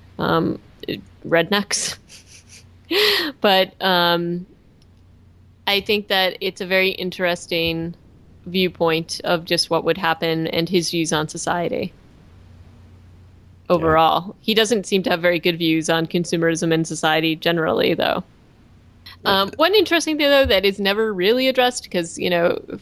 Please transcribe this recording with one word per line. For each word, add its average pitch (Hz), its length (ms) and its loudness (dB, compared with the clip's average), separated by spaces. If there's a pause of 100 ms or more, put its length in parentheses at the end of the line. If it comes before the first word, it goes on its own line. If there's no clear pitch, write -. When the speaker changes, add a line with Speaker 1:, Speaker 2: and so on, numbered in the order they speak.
(180)
Speaker 1:
um, - 420 0 (680)
rednecks. 170 760 -2
<laughs> - 40 -20 (1300)
But, 190 440 2
um, 175 640 2 (1200)
I 202 120 2
think 208 280 -2
that 190 340 0
it's 190 180 -6
a 202 60 -8
very 190 240 2
interesting 170 1040 -4 (540)
viewpoint 170 760 0
of 170 220 0
just 170 240 -2
what 165 140 0
would 165 140 0
happen 165 500 -2
and 170 200 -2
his 170 220 0
views 165 240 -2
on 156 140 0
society 175 680 -4 (1800)
Speaker 2:
Yeah. 180 60 4
Speaker 1:
overall. 160 680 2
He 220 140 -2
doesn't 214 320 2
seem 190 160 0
to 170 80 -2
have 175 100 0
very 175 180 2
good 170 200 0
views 160 300 0
on 165 180 0
consumerism 165 680 0
in 165 100 2
society 160 520 0
generally, 170 580 0
though. - 300 0 (1000)
Um, 196 240 2
Speaker 2:
Yeah. - 80 -14
Speaker 1:
one 349 180 4
interesting 320 420 2
thing, 294 120 2
though, 277 160 6
that 190 200 2
is 196 140 0
never 208 340 0
really 220 340 2
addressed, 247 440 0
'cause, 170 260 -4
you - 140 -2
know, 175 280 2 (220)